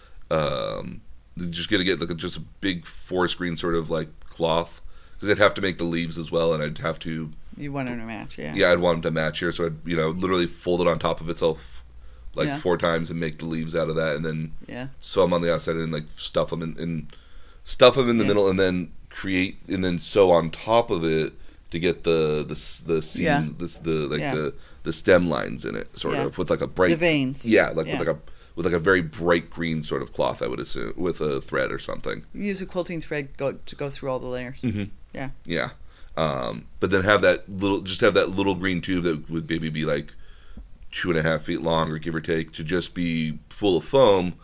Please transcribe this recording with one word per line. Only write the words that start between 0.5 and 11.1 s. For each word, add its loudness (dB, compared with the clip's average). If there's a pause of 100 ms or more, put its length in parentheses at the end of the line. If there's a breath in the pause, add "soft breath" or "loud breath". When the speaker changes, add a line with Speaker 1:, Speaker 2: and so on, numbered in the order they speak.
Speaker 1:
just -6
gonna 4
get, 2
like, -2
a, -2
just -6
a -6 (200)
big -2
forest -2
green -2
sort 0
of, 0
like, -2 (200)
cloth, 0 (400 soft breath)
'cause -2
I'd 6
have 6
to -6
make 0
the 0
leaves 0
as -8
well, 4
and 0
I'd -4
have -2
to -6 (260)
Speaker 2:
You -10
want -6
'em -8
to -10
match, -10
yeah. -8
Speaker 1:
Yeah, 6
I'd 6
want 4
'em -4
to -2
match 0
here, 0
so 0
I'd, -4
you -2
know, 2
literally 2
fold -2
it 4
on 4
top 0